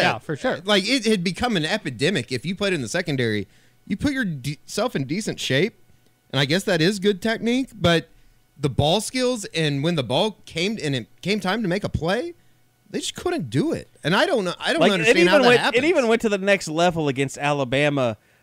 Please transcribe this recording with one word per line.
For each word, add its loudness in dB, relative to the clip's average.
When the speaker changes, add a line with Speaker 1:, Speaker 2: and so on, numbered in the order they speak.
Speaker 1:
yeah, 0
for -8
sure. -4
Speaker 2:
Like, 2
it 0
had 2
become -2
an 0
epidemic. -2
If -4
you -4
played -2
in -2
the -6
secondary, -2
you -4
put -2
yourself -4
in -4
decent -6
shape, 0
and -2
I 2
guess 0
that 0
is 2
good 0
technique, -2
but 2
the -2
ball 2
skills -2
and -2
when 0
the 0
ball -2
came -4
and -2
it -4
came -2
time -2
to -2
make -2
a -6
play, -4
they -6
just -8
couldn't -6
do 0
it. -8
And 0
I 2
don't 0
know. -4
I -2
don't 0
Speaker 3:
Like, 4
it 2
Speaker 2:
understand 4
how 8
Speaker 3:
even 6
Speaker 2:
that 6
Speaker 3:
went, 6
Speaker 2:
happens. 2
Speaker 3:
it 0
even 4
went 2
to 0
the 2
next 0
level 2
against -2
Alabama, 0